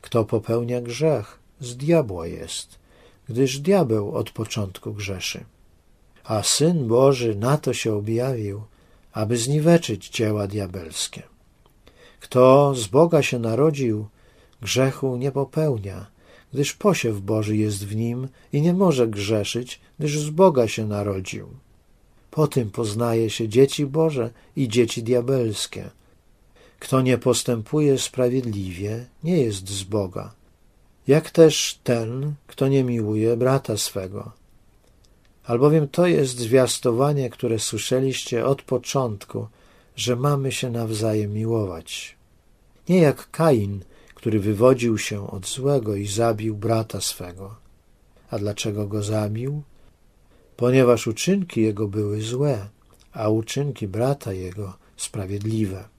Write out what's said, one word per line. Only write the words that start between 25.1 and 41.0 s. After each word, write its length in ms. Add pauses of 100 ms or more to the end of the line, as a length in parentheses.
Kto 220
nie 180
postępuje 800
sprawiedliwie, 1080 (180)
nie 180
jest 260
z 140
Boga, 520 (720)
jak 240
też 540
ten, 500 (120)
kto 220
nie 160
miłuje 520
brata 400
swego. 560 (1120)
Albowiem 440
to 180
jest 320
zwiastowanie, 920
które 280
słyszeliście 880
od 160
początku, 840 (500)
że 200
mamy 360
się 180
nawzajem 640